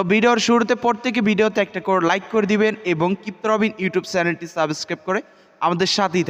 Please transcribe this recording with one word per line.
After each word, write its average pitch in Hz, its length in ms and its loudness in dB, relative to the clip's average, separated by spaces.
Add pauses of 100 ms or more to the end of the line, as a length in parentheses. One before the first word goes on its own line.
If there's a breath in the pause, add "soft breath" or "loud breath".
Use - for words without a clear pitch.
(120)
ভিডিওর 233 260 4
শুরুতে 233 360 2
প্রত্যেকে 240 460 -2
ভিডিওতে 214 400 2
একটা 190 200 -4
করে 185 260 0
লাইক 190 260 0
করে 214 140 2
দিবেন 214 280 2 (100)
এবং 175 240 0 (140)
ক্রিপ্টো 214 260 -10
রবিন 214 240 0 (100)
YouTube 185 300 -2
চ্যানেলটি 170 340 -2
সাবস্ক্রাইব 156 640 -4
করে 190 120 0 (400 soft breath)
আমাদের 175 260 0
সাথেই 180 440 0